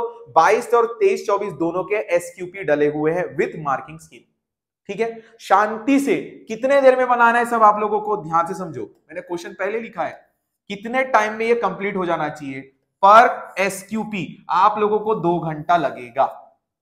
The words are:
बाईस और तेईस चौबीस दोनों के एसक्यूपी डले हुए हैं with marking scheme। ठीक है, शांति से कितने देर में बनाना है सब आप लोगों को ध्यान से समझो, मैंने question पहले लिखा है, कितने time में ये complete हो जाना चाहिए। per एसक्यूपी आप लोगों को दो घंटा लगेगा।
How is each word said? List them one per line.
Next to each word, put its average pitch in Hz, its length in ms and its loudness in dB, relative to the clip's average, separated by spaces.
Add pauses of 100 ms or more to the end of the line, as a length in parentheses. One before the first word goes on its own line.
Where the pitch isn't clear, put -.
(360)
बाईस 208 380 4
और 233 120 4 (140)
तेईस 202 280 0
चौबीस 202 260 -2
दोनों 165 300 -4
के 196 120 -4 (200)
एसक्यूपी 180 480 -6
डले 147 240 2
हुए 151 240 -2
हैं 175 140 -2 (120)
with 202 220 -2
marking 147 380 -6
scheme। - 300 -20 (640)
ठीक 196 100 -10
है, 226 220 -6 (180)
शांति 220 600 2
से 240 160 0 (320)
कितने 262 340 0
देर 254 160 8
में 254 120 0
बनाना 233 300 4
है 240 60 2
सब 233 180 2
आप 208 160 6
लोगों 214 220 -2
को 208 160 -2
ध्यान 165 300 0
से 190 60 -8
समझो, 165 280 -10
मैंने 156 400 -14
question 175 280 -10
पहले 196 300 -6
लिखा 190 240 -8
है, 123 160 -8 (500)
कितने 226 340 -4
time 214 300 0
में 220 120 -4
ये 233 100 2
complete 196 400 -4
हो 185 100 -4
जाना 160 240 -2
चाहिए। 135 420 -12 (320)
per 214 260 8 (300)
एसक्यूपी 196 880 -6
आप 202 300 2
लोगों 208 200 2
को 214 160 -2
दो 170 240 0
घंटा 160 380 -2
लगेगा। 123 480 -2 (560)